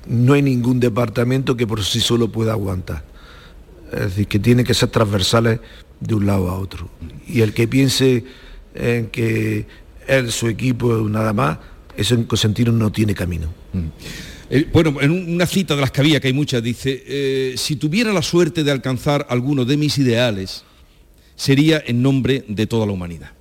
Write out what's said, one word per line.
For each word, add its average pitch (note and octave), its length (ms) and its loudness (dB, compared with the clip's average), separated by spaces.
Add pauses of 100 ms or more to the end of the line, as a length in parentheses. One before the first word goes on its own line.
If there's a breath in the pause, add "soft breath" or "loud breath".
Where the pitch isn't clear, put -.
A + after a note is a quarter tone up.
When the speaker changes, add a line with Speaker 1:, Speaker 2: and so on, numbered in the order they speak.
Speaker 1:
no B2 260 4
hay C#3+ 80 6
ningún B2+ 380 2
departamento B2 760 0
que A#2 120 0
por G#2 160 -4
sí A#2 160 -2
solo A#2 320 2
pueda A2 220 -2
aguantar. F#2 500 -6 (880 loud breath)
Es - 80 -6
decir, G2 280 -2
que G#2+ 120 0
tiene A#2+ 240 4
que A2 100 0
ser A#2+ 160 2
transversales A2+ 720 2 (400 loud breath)
de A2 160 -2
un G2+ 100 0
lado G2 240 0
a F#2 80 -6
otro. F#2+ 320 -10 (380)
Y - 140 0
el G#2+ 120 2
que A#2 140 2
piense C3 580 2 (480 loud breath)
en A#2+ 380 -2
que A2 560 -2 (400 loud breath)
él, C3 240 0
su A#2 160 -2
equipo, A2+ 600 0
nada A2 240 -2
más, C3 280 -2 (360 loud breath)
eso A#2+ 200 0
en A#2 80 2
Cosentino A#2 480 0
no A2+ 200 2
tiene G#2+ 220 0
camino. E2+ 400 -6 (200)
Speaker 2:
Mm. F#2 60 -4 (680 loud breath)
Eh, C#3 240 2
bueno, D#3 260 4
en C#3 120 4
un, F3 240 -2
una F3 100 2
cita D#3+ 300 0
de C#3+ 60 0
las C3 100 0
que C#3 100 0
había, C#3+ 180 4
que C3 100 0
hay B2+ 40 2
muchas, C3+ 300 0
dice, B2 420 -4
eh, C3+ 500 -2
"Si D3 200 -4
tuviera F3 380 0
la F3+ 100 0
suerte E3+ 400 2
de C#3+ 80 2
alcanzar C3+ 580 -2
alguno B2+ 340 0
de C#3+ 140 2
mis D3 220 0
ideales, A2+ 640 0 (720 soft breath)
sería D3 500 4
en B2 160 0
nombre C3+ 460 2
de G#2+ 180 -2
toda A2 220 0
la G2+ 60 -2
humanidad". E2+ 360 -8 (120)